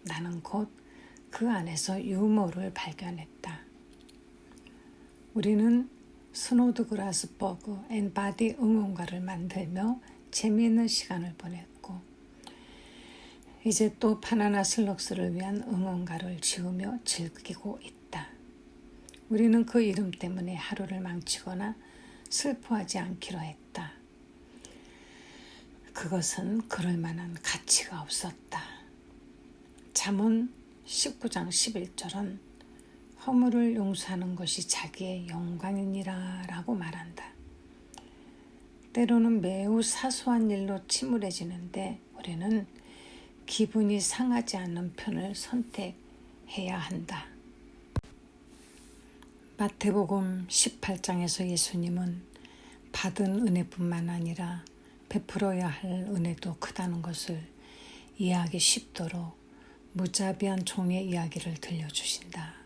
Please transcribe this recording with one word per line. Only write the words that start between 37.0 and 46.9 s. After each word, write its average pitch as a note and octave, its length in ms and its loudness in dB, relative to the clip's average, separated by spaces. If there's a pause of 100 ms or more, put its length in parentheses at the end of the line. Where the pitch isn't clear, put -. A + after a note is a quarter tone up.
때로는 A#3 500 6
매우 G3 400 2
사소한 A#3 680 2
일로 G3 360 -2
침울해지는데 F#3+ 1120 -2 (180)
우리는 F#3+ 500 0 (800)
기분이 G#3+ 540 4
상하지 A#3+ 580 2
않는 F3 360 -4
편을 G3 420 -4
선택해야 - 1400 -6
한다. E3 500 -6 (2250)